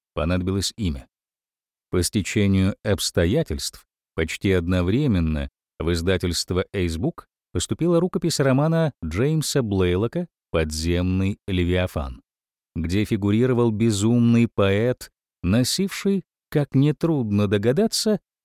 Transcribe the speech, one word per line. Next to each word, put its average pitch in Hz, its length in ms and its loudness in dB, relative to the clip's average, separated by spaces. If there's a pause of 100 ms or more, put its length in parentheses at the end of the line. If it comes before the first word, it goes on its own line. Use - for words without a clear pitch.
(140)
понадобилось 90 600 -2
имя. 78 320 -4 (840)
По 90 120 0
стечению 98 800 0
обстоятельств, 95 1040 -2 (300)
почти 82 380 -2
одновременно 90 960 0 (280)
в 80 140 -2
издательство 90 800 -2
"Эйсбук" 90 560 -4 (240)
поступила 165 480 0
рукопись 175 400 -2
романа 147 520 2 (120)
Джеймса 135 580 0
Блейлока 101 640 0 (220)
"Подземный 85 960 0
Левиафан", 87 760 -2 (520)
где 85 300 -2
фигурировал 117 680 0
безумный 117 800 2
поэт, 104 600 -2 (320)
носивший, 160 840 0 (260)
как - 240 -2
нетрудно 135 760 2
догадаться, 127 720 0 (240)